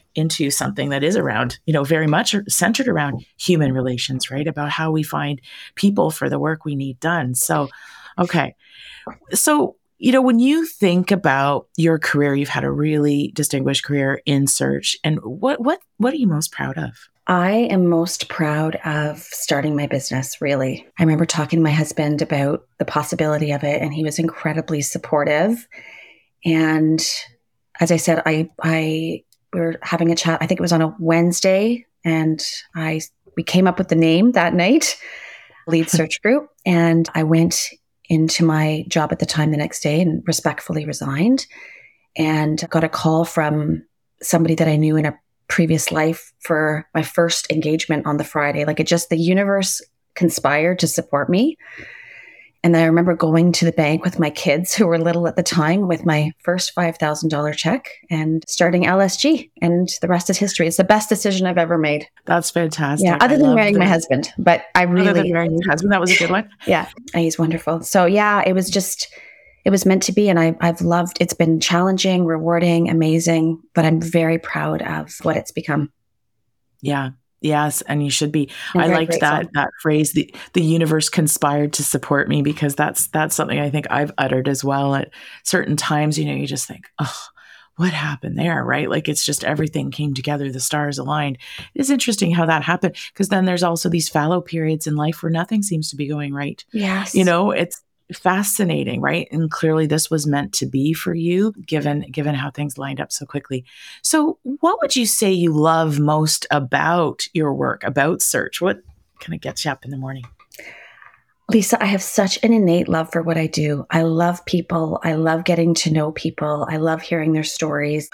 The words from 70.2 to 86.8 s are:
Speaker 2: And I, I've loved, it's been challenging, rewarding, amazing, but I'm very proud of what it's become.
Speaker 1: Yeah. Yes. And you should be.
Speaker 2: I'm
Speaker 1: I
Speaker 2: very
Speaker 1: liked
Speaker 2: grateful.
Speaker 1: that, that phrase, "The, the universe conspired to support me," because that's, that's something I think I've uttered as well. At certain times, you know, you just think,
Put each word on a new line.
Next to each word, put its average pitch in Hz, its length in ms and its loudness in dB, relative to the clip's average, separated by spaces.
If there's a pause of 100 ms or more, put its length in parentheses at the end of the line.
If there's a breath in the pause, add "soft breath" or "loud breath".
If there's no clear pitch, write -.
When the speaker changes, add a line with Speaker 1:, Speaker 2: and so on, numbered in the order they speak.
Speaker 2:
And 175 100 4
I, 165 220 2
I've 170 200 0
loved, 170 380 0
it's 175 140 0
been 165 260 2
challenging, 185 640 2
rewarding, 170 640 2
amazing, 165 680 2 (140)
but 160 120 4
I'm 160 140 4
very 165 380 0
proud 156 460 -4
of 156 400 -8
what 156 120 0
it's - 160 -6
become. 151 400 -4 (920)
Speaker 1:
Yeah. 139 280 -4 (340)
Yes. 151 380 0
And 147 220 -2
you 143 80 -2
should 147 200 -2
be. 147 200 -2 (240 loud breath)
Speaker 2:
I'm 175 60 4
Speaker 1:
I - 40 4
Speaker 2:
very 170 140 4
Speaker 1:
liked 165 140 -2
Speaker 2:
grateful. 156 160 2
Speaker 1:
that, 147 240 -2
that 143 160 0 (120)
phrase, 151 320 2
"The, - 180 0 (220 loud breath)
the 180 80 2
universe 160 480 2
conspired 147 640 0
to 143 100 -2
support 143 460 0
me," 147 140 2
because 147 320 -2
that's, - 320 -2
that's 156 280 -2
something 151 240 -2
I 147 120 -2
think 147 180 -2
I've 147 300 0
uttered 131 280 0
as 135 160 -2
well. 139 300 0
At 139 160 -4 (340 loud breath)
certain - 320 0
times, 151 440 0
you 151 60 -2
know, 143 100 -4
you 139 100 -4
just 139 220 -6
think, - 180 -18 (140)